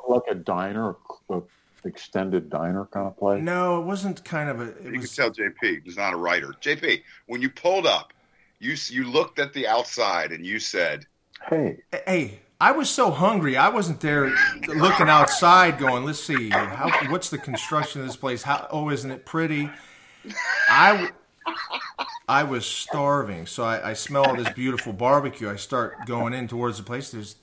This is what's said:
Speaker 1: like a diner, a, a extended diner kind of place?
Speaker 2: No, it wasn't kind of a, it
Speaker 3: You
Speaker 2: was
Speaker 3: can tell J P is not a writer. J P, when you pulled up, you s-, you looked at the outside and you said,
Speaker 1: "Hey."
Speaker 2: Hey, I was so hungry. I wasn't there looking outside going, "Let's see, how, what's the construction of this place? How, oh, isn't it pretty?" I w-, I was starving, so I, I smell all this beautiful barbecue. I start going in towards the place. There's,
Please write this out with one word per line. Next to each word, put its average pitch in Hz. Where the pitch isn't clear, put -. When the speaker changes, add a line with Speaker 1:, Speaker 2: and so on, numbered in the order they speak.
Speaker 1:
like 123
a 101
diner, 95
a, -
a -
extended 92
diner 87
kind 98
of 95
place? 101
Speaker 2:
No, 175
it 165
wasn't 190
kind 151
of 120
a, 120
it 127
Speaker 3:
You 127
Speaker 2:
was 113
Speaker 3:
can 139
tell 113
J 110
P 95
is 90
not 98
a 87
writer. 85
J 151
P, 151
when 123
you 131
pulled 175
up, 92
you 123
s-, -
you 127
looked 147
at 143
the 131
outside 101
and 82
you 101
said, 82
Speaker 1:
"Hey." 151
Speaker 2:
Hey, 151
I 202
was 302
so 240
hungry. 156
I 135
wasn't 185
there 147
looking 160
outside 170
going, 127
"Let's 143
see, 127
how, 104
what's 180
the 143
construction 147
of 131
this 127
place? 127
How, 143
oh, 151
isn't 135
it 131
pretty?" 156
I 180
w-, 190
I 139
was 131
starving, 139
so -
I, 113
I -
smell 139
all 135
this 120
beautiful 123
barbecue. 123
I 101
start 117
going 117
in 127
towards 117
the 107
place. 120
There's, 107